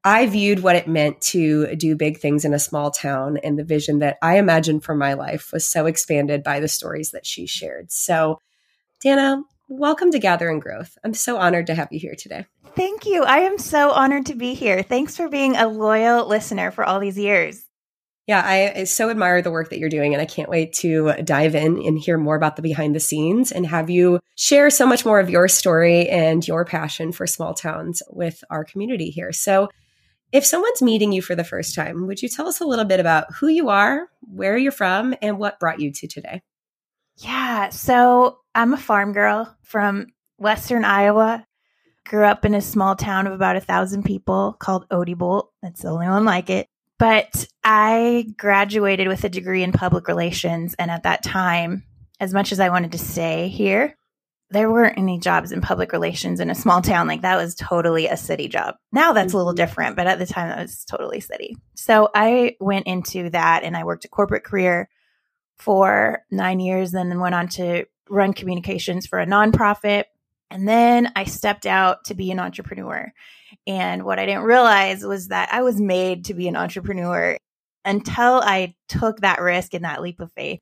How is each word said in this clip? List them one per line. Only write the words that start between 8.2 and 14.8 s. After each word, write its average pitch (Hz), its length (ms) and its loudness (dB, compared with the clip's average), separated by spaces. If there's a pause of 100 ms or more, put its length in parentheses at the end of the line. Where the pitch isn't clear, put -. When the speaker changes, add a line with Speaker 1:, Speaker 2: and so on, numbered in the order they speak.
Speaker 1:
Dana, 277 420 2 (240)
welcome 294 440 0
to 294 80 0
Gather 175 300 0
and 156 120 -2
Growth. - 420 -14
I'm 220 100 -4
so 240 240 -2
honored 175 300 2
to 165 80 -2
have 160 160 -4
you 156 80 -8
here - 180 -12
today. - 280 -14 (320)
Speaker 2:
Thank 392 280 -4
you. 370 180 2
I 262 160 6
am 381 180 2
so 294 340 2
honored 269 360 2
to 294 80 -8
be 247 180 -6
here. 202 300 0